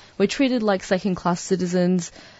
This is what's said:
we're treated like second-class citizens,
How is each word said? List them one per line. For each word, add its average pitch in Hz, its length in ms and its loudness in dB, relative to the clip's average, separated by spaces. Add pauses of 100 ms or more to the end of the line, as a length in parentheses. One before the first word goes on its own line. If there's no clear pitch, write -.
(180)
we're 202 100 2
treated 247 360 0
like 196 200 0
second-class 180 580 -2
citizens, 180 720 0 (280)